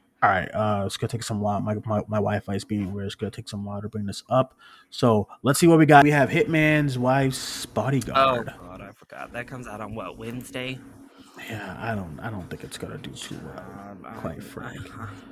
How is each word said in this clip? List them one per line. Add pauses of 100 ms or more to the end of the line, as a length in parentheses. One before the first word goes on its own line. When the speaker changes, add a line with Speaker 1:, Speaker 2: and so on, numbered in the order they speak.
(220)
Speaker 1:
All
right,
uh,
let's
go
take
some
wa-,
my, (120)
my,
my
Wi-Fi
is
being
weird.
It's
gonna
take
some
water
to
bring
this
up. (360)
So (140)
let's
see
what
we
got.
We
have
Hitman's
Wife's
Bodyguard.
Speaker 2:
Oh,
God,
I
forgot.
That
comes
out
on
what,
Wednesday? (680)
Speaker 1:
Yeah,
I
don't,
I
don't
think
it's
gonna
do
too
well, (260)
Speaker 2:
Um,
Speaker 1:
quite
Speaker 2:
um,
Speaker 1:
frankly.
Speaker 2:
uh-huh. (260)